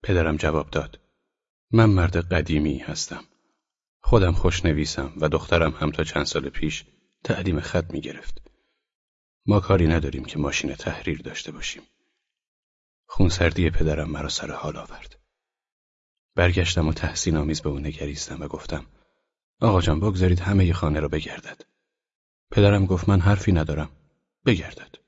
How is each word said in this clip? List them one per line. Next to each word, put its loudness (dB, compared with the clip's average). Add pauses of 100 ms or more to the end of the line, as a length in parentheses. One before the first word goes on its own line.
پدرم 2
جواب -2
داد: -6 (720)
«من 8
مرد 2
قدیمی 0
هستم. -10 (760)
خودم 4
خوش 2
نویسم -2
و 2
دخترم 2
هم -4
تا -4
چند -4
سال -4
پیش -6 (380)
تعلیم -2
خط -4
می‌گرفت. -8 (1040)
ما 4
کاری 4
نداریم 0
که -10
ماشین -4
تحریر -8
داشته -12
باشیم.» -12 (1300)
خونسردی 2
پدرم 0
مرا -8
سر -8
حال -10
آورد. -18 (1200)
برگشتم 2
و 0
تحسین -2
آمیز -2
به -4
او -6
نگریستم -10
و -10
گفتم: -10 (760)
«آقا 4
جان، 2
بگذارید 2
همهٔ 2
خانه 0
را -2
بگردد.» -8 (880)
پدرم 6
گفت: 0
«من 6
حرفی 2
ندارم، 0 (560)
بگردد.» -2 (120)